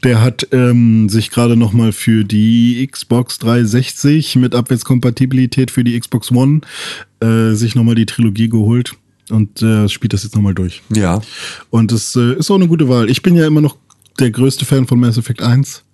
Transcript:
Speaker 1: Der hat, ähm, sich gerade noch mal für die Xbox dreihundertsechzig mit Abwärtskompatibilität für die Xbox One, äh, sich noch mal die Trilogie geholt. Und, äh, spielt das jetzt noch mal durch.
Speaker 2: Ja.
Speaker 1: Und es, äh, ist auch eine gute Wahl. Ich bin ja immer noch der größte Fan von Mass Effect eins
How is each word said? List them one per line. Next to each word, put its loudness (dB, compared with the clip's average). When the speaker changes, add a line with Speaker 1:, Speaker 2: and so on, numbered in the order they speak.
Speaker 1:
Der 2
hat, 0
ähm, 2
sich -2
gerade 0
noch 2
mal 2
für 0
die 0
Xbox -4
dreihundertsechzig 0
mit 2
Abwärtskompatibilität 0
für -2
die 0
Xbox -6
One, 2
äh, 2
sich -2
noch 2
mal 2
die 2
Trilogie -2
geholt. 0
Und, -2
äh, 2
spielt -4
das -4
jetzt -10
noch 0
mal 0
durch. -6
Speaker 2:
Ja. 0
Speaker 1:
Und 2
es, -4
äh, 2
ist -4
auch 4
eine 2
gute 2
Wahl. 2
Ich -2
bin 4
ja 4
immer 2
noch 0
der 2
größte 0
Fan 2
von 2
Mass 2
Effect -6
eins 0